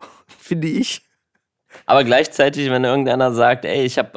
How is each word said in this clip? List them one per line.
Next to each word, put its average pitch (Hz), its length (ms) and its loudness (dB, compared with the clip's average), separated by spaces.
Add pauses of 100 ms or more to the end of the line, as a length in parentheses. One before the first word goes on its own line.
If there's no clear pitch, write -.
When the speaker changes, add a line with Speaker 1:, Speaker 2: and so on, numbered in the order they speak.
Speaker 1:
<laughs> - 180 -20 (120)
finde 160 300 -6
ich. - 360 -6 (800)
Speaker 2:
Aber 135 180 4
gleichzeitig, 139 680 0
wenn 127 120 0
irgendeiner 127 500 0
sagt, 120 320 2
„Ey, 113 180 -2
ich 127 160 -4
hab, 117 180 -4